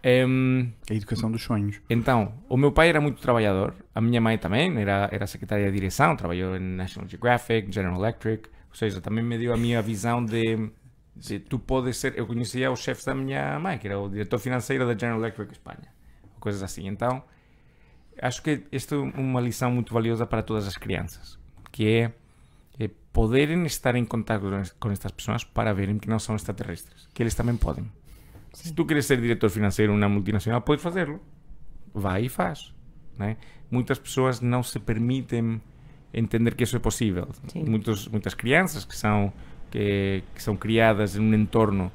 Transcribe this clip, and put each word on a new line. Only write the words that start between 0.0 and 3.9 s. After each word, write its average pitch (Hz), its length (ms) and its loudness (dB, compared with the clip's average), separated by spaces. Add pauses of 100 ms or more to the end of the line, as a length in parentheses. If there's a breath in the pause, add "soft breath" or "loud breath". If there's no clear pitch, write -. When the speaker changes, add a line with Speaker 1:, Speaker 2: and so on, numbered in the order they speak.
Speaker 1:
em, 127 680 4 (180)
Speaker 2:
A 107 40 0
educação 110 360 -2
dos 113 120 -2
sonhos. 101 380 -2 (100)
Speaker 1:
então, 117 420 2 (160)
o 127 80 0
meu 139 160 6
pai 160 160 8
era 156 120 4
muito 147 200 0
trabalhador, 107 540 2 (200)